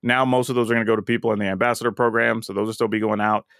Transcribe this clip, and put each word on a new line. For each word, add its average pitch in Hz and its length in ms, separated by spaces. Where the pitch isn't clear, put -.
Now 127 240
most 127 240
of 131 60
those 117 160
are 120 40
gonna 113 100
go 110 100
to 107 80
people 117 300
in 104 80
the 101 60
ambassador 117 440
program, 117 500
so 110 120
those 101 140
will 113 60
still 113 140
be 107 140
going 107 200
out. 107 240